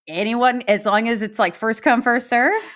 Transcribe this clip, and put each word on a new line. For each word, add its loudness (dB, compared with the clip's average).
anyone, 0
as 0
long 2
as -2
it's, -6
like, 0
first -4
come, 4
first 0
serve? 2